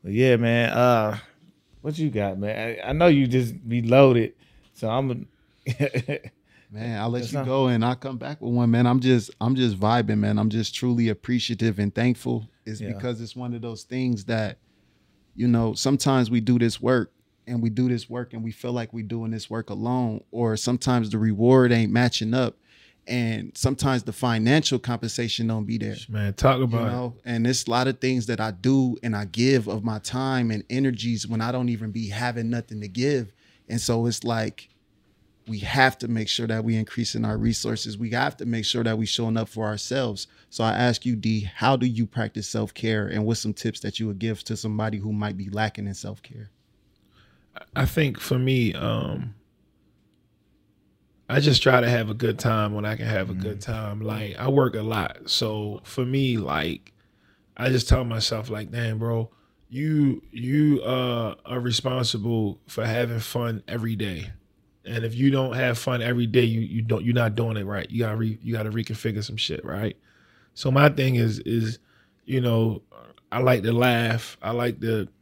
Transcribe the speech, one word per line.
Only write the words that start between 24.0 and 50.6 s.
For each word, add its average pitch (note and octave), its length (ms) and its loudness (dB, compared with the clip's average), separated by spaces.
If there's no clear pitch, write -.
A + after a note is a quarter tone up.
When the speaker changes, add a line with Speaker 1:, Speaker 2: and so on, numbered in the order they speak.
Speaker 2:
the A#2 100 -8
financial B2 640 2
compensation A#2 680 -4
don't A2 180 -2
be A2+ 140 -4
there. G#2+ 160 -6
Speaker 3:
Man, G#2 280 -2
talk C3 240 4
Speaker 2:
You C3 60 2
Speaker 3:
about A#2 220 0
it. A#2 40 -2
Speaker 2:
know, B2 240 -6
and A#2 200 0
there's B2 220 0
a A#2 40 0
lot B2+ 160 4
of C3 120 -2
things B2+ 280 -2
that A2+ 120 -2
I A2 120 -2
do B2+ 500 2
and A2+ 140 -2
I G#2 100 -4
give A#2 420 2
of G#2+ 160 -4
my A2 160 -2
time B2+ 520 -2
and G#2+ 180 -4
energies A#2 580 -2
when A2+ 140 -2
I A#2 100 -2
don't B2+ 180 -2
even A2 220 -4
be A2 180 -6
having A#2 420 -4
nothing A2+ 300 -6
to G#2 60 -10
give. B2 460 -2
And A2+ 140 -4
so A#2 240 0
it's A#2 180 -2
like, A2+ 460 -4
we A2 120 -6
have C3 380 2
to A#2+ 100 -8
make A2 220 -2
sure A#2 160 -4
that A2+ 180 -2
we A2+ 140 0
increasing A2+ 480 -4
our G#2+ 140 -2
resources. A2 580 -2
We A2 140 -6
have C3 260 -2
to - 80 -10
make A2+ 200 -2
sure A#2 180 -2
that A2+ 160 0
we A2+ 80 -2
showing A2+ 280 -2
up A2+ 140 -2
for A2 160 -6
ourselves. G#2+ 640 -4
So - 120 -2
I A2+ 100 4
ask A#2+ 300 2
you, B2+ 120 0
D, G#2+ 400 -2
how C3+ 200 2
do B2 120 0
you A2+ 180 0
practice G#2+ 420 -6
self-care, A2 600 -2
and G#2+ 180 -2
what's A2+ 140 0
some A2 160 -4
tips - 240 -6
that - 200 -8
you A2+ 80 -4
would G2+ 120 -6
give A2 240 -4
to A2+ 120 -6
somebody G#2+ 440 -4
who G#2+ 120 -6
might G#2 260 -4
be G2 120 -10
lacking G#2 380 -4
in F#2+ 80 -8
self-care? G#2+ 560 -16
Speaker 3:
I C3 100 2
think C#3+ 340 0
for - 180 -2
me, B2+ 380 2
um, A2 580 -4